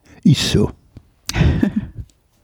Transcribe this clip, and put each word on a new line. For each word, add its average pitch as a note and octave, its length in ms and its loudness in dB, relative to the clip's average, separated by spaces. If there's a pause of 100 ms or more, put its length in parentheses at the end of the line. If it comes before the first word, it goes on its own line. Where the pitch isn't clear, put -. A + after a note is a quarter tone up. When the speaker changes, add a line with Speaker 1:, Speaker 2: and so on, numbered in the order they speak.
(240)
Speaker 1:
Ist - 280 2
so. G#2+ 200 0 (600)
Speaker 2:
<laughs> - 200 2 (920)